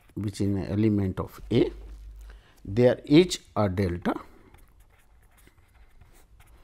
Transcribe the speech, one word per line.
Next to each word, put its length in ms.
which 200
is 80
an 180
element 520
of 220
A, 200
there 400
is 340
a 120
delta 460